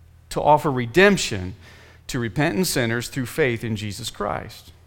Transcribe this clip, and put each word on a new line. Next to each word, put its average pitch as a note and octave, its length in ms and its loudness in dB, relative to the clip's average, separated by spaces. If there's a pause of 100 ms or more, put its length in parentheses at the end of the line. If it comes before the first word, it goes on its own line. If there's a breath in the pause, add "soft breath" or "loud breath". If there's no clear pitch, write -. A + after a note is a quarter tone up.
(280)
to - 140 -4
offer D3 280 4
redemption B2 840 2 (540 loud breath)
to C#3 100 -4
repentant D3+ 480 0
sinners A#2 420 0
through C3 160 -4
faith A#2+ 400 0
in A2 120 -2
Jesus G#2+ 340 -8
Christ. - 640 -8 (140)